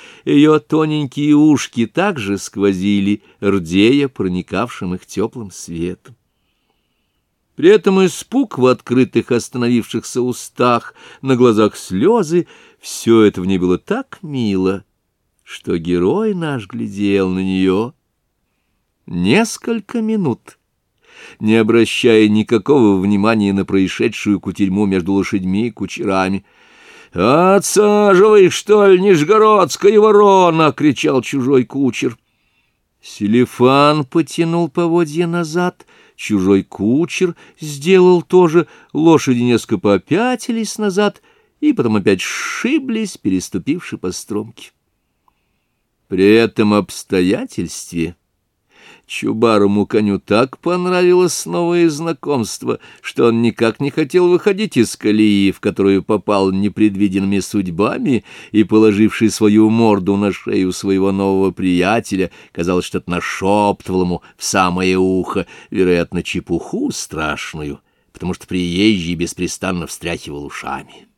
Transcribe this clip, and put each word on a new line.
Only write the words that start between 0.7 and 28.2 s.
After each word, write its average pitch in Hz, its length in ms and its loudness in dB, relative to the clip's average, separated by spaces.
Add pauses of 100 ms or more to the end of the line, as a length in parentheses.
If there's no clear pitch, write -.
ушки 147 500 2
также 120 540 -4
сквозили, 101 840 0 (200)
рдея 101 680 0
проникавшим 92 880 -6
их - 100 -14
теплым 107 460 -8
светом. 85 640 -12 (1400)
При 151 120 4
этом 190 360 4
испуг - 540 -4
в 127 80 4
открытых 123 640 0
остановившихся 120 920 -2
устах, 123 720 -4 (300)
на 135 120 0
глазах 117 400 4
слезы, 165 680 -2 (340)
все - 440 2
это 98 180 2
в 90 60 -4
ней 95 100 0
было 90 220 0
так - 420 -8
мило, 101 640 -4 (580)
что - 360 -8
герой 101 560 0
наш 139 320 -6
глядел 101 640 -2
на 92 100 -4
нее 95 540 -2 (1120)
несколько 226 960 -4
минут, 202 560 -4 (800)
не 107 160 2
обращая 113 720 4
никакого 107 720 2
внимания 101 520 2
на 98 120 -2
происшедшую 98 720 -2
кутерьму 101 460 -2
между 95 280 -2
лошадьми 98 560 -2
и - 20 -14
кучерами. 95 720 -4 (640)
«Отсаживай, 196 1400 4